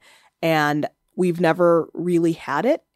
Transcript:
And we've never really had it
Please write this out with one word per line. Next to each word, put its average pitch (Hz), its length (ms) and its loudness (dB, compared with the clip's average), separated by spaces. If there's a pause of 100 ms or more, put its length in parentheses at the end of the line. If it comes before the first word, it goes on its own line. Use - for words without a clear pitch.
(420)
And 151 460 0 (280)
we've 175 240 -2
never 170 540 2
really 170 400 0
had 151 320 -4
it 302 180 0 (120)